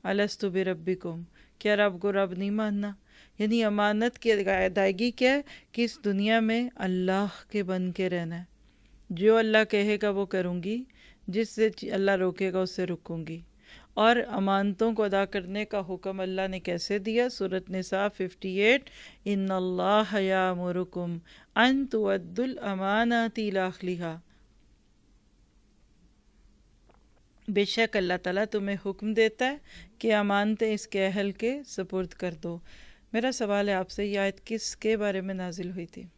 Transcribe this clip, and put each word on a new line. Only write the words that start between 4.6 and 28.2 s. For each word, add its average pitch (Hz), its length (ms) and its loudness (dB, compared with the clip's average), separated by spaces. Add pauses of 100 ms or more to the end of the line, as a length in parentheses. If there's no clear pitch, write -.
क्या 254 220 2
है 285 120 0 (300)
कि 233 100 0
इस 226 200 -6
दुनिया 208 360 2
में 226 380 0
अल्लाह 185 760 0
के 208 120 -2
बन 185 280 -2
के 185 160 -2
रहना 170 280 -4
है। 175 100 -12 (640)
जो 202 260 6
अल्लाह 220 280 6
कहेगा 208 460 2
वो 196 160 0
करूँगी, 180 520 -2 (500)
जिससे 220 420 2
चि-, - 200 -10
अल्लाह 196 240 2
रोकेगा 185 460 0
उससे 185 240 -2
रुकूंगी। 165 580 -8 (540)
और 226 220 6 (160)
अमानतों 196 600 2
को 220 80 0
अदा 196 240 2
करने 196 380 -6
का 208 140 -4
हुक्म 190 440 -6
अल्लाह 190 260 -2
ने 185 120 -6
कैसे 180 380 -4
दिया? 226 300 0
सूरत 190 420 -4
निसा 190 380 -2
फिफ्टी 185 460 -6 (100)
एट, 269 260 4 (360)
"इन्नल्लाह 190 920 2
यामुरुकुम 180 1000 -2 (360)
अन 269 300 4
तुअद्दुल 196 680 -2 (120)
अमानाति 220 840 0
इला 190 180 0
अहलिहा।" 180 460 -6 (3250)
बेशक 220 480 2
अल्लाह 180 200 0
ताला 180 300 0